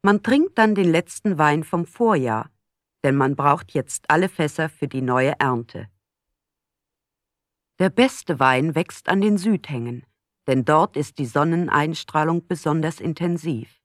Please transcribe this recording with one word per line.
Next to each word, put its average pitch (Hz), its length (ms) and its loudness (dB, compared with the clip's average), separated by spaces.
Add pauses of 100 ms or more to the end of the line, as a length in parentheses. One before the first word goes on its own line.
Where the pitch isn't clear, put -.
Man 202 220 2
trinkt 294 360 0
dann 214 180 4
den 185 140 2
letzten 175 480 -2
Wein 151 260 2
vom 170 200 -4
Vorjahr, 131 640 -2 (520)
denn 139 140 2
man 139 180 2
braucht 143 380 0
jetzt - 360 -8
alle 170 200 2
Fässer 156 400 -4
für - 180 -8
die 135 160 -6
neue 127 380 0
Ernte. 117 480 -4 (1900)
Der 185 100 2
beste 233 480 0
Wein 131 380 2
wächst - 320 -6
an 190 120 2
den 208 180 2
Südhängen, 131 680 -4 (400)
denn 131 180 0
dort 156 320 2
ist - 220 -8
die 139 80 -4
Sonneneinstrahlung 160 1200 -2
besonders 160 540 -4
intensiv. 165 840 -6